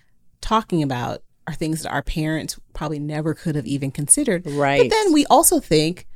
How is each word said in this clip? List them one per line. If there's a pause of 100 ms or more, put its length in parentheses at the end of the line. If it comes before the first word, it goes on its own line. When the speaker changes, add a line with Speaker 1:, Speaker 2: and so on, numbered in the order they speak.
(400)
Speaker 1:
talking
about (240)
are
things
that
our
parents (140)
probably
never
could
have
even
considered.
Speaker 2:
Right.
Speaker 1:
But
then
we
also
think